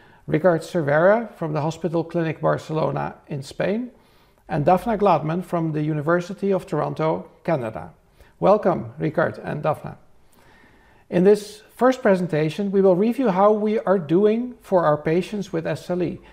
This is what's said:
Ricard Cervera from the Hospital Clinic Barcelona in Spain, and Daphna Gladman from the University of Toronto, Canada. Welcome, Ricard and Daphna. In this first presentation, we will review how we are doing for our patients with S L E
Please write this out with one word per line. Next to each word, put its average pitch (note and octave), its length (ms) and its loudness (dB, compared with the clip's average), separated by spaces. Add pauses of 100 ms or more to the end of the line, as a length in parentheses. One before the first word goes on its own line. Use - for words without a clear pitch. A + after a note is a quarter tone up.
(280)
Ricard D#3+ 340 2
Cervera F3+ 720 2
from D#3 200 -6
the D3+ 80 -2
Hospital D#3+ 420 -4
Clinic E3 360 -4
Barcelona D3+ 760 -2 (100)
in C#3 160 -10
Spain, G#3+ 480 -4 (580)
and D3 160 -4
Daphna F#3 320 2
Gladman E3+ 480 0
from E3 280 -4
the D3+ 100 -4
University E3+ 720 -2
of F#3 160 -2
Toronto, D#3 600 -4 (140)
Canada. B2 500 -4 (460)
Welcome, F3 580 2
Ricard D3+ 480 -2
and D3 160 -6
Daphna. - 360 -6 (1120)
In F#3 140 2
this G#3 380 4 (120)
first B3+ 260 2
presentation, F3+ 680 0
we G3 100 2
will F#3+ 140 6
review A#3 360 2
how G3 200 4
we G#3+ 300 0
are F#3+ 180 2
doing G#3 640 2
for F3 240 0
our D3+ 120 4
patients F3+ 560 -4
with E3 140 -4
S D#3+ 240 -6
L F3+ 100 -2
E - 200 -4 (120)